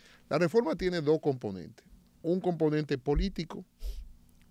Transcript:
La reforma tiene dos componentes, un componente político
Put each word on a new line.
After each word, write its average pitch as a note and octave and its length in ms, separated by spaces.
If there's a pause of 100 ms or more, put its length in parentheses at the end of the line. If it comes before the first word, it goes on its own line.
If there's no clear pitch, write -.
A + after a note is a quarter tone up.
(300)
La C#3+ 80
reforma A#3 360
tiene F3+ 280
dos D3+ 180
componentes, G#2+ 640 (380)
un F3 180
componente D#3 560
político F3+ 680 (880)